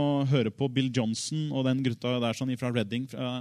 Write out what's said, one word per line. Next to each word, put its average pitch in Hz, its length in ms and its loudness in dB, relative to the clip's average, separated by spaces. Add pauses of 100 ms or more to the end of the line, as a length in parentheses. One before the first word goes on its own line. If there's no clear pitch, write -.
(300)
høre 127 240 4
på 139 200 0
Bill 131 200 2
Johnson 131 600 0
og 135 140 0
den 131 180 2
gutta 123 360 0
der 117 160 0
sånn 131 160 -4
ifra 123 200 -2
Redding, 117 360 0
fra, 127 320 -6